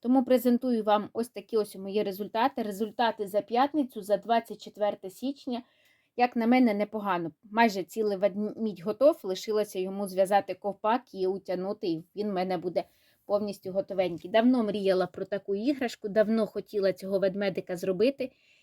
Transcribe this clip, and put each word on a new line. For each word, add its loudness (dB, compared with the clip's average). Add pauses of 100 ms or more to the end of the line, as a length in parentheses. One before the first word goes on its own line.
Тому 4
презентую 2
вам 2
ось -4
такі -6
ось -2
мої -4
результати. -2
Результати -2
за 0
п'ятницю, -2
за 0
двадцять -2
четверте -4
січня. -8 (540)
Як 2
на 0
мене, 6
непогано. -2 (180)
Майже 2
цілий -2
ведмідь -2
готов, 4
лишилося -2
йому -4
зв'язати 2
ковпак -4
і -2
утягнути, -4
і -4 (120)
він -4
в -4
мене -2
буде -4 (420)
повністю -4
готовенький. -2
Давно 4
мріяла 2
про -8
таку -4
іграшку, -2
давно 2
хотіла -2
цього -4
ведмедика -2
зробити, 0 (300)